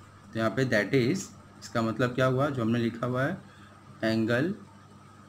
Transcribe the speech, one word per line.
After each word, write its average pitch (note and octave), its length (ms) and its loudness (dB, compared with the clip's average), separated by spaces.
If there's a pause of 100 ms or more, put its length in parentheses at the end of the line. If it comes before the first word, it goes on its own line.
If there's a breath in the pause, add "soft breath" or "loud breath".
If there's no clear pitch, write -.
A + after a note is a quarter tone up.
(320)
तो - 60 -6
यहाँ A2 120 0
पे C3+ 140 0
that G#2 240 2
is, C3+ 300 2 (420)
इसका - 220 -4
मतलब A#2+ 320 0
क्या C3 120 4
हुआ? C3 240 2
जो B2+ 120 -2
हमने A2+ 160 2
लिखा A#2 280 -2
हुआ B2+ 180 0
है F3+ 180 -4 (640 loud breath)
angle A#2 500 2 (760)